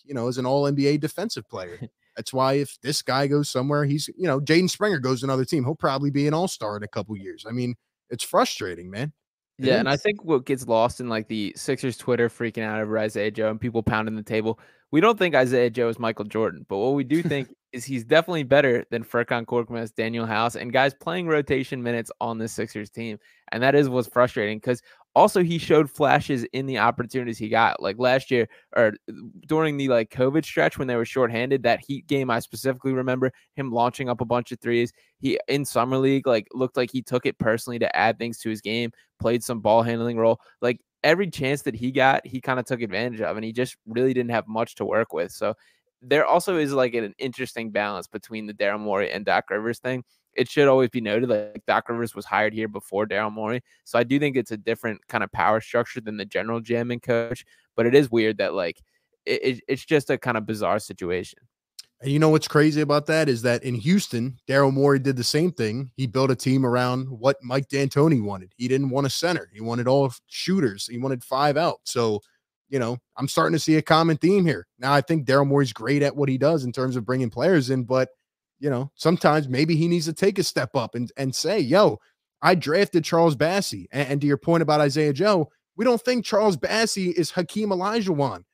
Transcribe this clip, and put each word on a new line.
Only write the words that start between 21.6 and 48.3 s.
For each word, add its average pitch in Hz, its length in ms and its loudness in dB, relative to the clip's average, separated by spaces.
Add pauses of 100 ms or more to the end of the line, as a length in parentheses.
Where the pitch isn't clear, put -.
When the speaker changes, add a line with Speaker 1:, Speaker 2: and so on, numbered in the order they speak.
Speaker 2:
minutes 120 280 -4 (100)
on 117 180 -4
the 110 100 -4
Sixers 107 420 -8
team. 113 280 -10 (340)
And 117 100 -4
that 139 140 6
is 143 120 6
what's 123 200 -2
frustrating, 110 520 0
'cause 123 200 -2 (360)
also 196 260 6
he 165 160 0
showed 151 320 4
flashes 131 520 2 (100)
in 135 140 -4
the 131 120 -4
opportunities 117 600 -2
he 107 100 -6
got. 113 320 4
Like, 98 180 -2
last 127 340 2
year, 117 160 2 (280)
or 110 180 6 (520)
during 156 300 0
the, 139 120 -2
like, 117 220 2
covid 135 340 0
stretch - 340 0
when 135 100 -4
they 120 80 -2
were 113 80 0
shorthanded, 123 580 0
that 117 220 2
Heat 139 240 -10
game, 135 220 -2
I 117 100 0
specifically 131 520 -4
remember 127 380 -2 (240)
him 139 160 -8
launching 120 380 0
up 117 120 -4
a 127 40 -4
bunch 120 260 -2
of 123 100 -14
threes. 120 320 0 (260)
He, 135 200 -2 (100)
in 139 160 0
Summer 127 340 0
League, 135 280 2
like, 113 260 2
looked 127 240 -4
like 123 140 0
he 127 120 -6
took 127 240 -4
it - 120 -2
personally 117 420 -2
to - 160 -2
add 110 220 2
things 117 200 -8
to 113 120 -6
his 107 100 -4
game, 113 300 -4 (300)
played 120 240 0
some 117 160 -6
ball 110 220 4
handling 117 360 -2
role. 113 220 2 (200)
Like, 123 200 -2 (240)
every 170 260 2
chance 139 320 -4
that 131 140 -4
he 123 160 -4
got, 135 340 4
he 127 140 -10
kinda 127 240 -2
took 120 180 -4
advantage 110 380 -4
of, 95 160 -2
and 110 80 -6
he 113 80 -8
just 123 240 -4 (100)
really 123 280 0
didn't 120 180 -2
have 107 160 0
much 113 280 -4
to 107 80 -6
work 110 280 0
with. 85 180 -4
So 107 240 -6 (480)
there 139 240 2
also 175 300 2
is, 147 160 0
like, 127 220 0
an 107 240 -4
interesting 120 520 -8
balance 104 380 -4
between 107 380 -12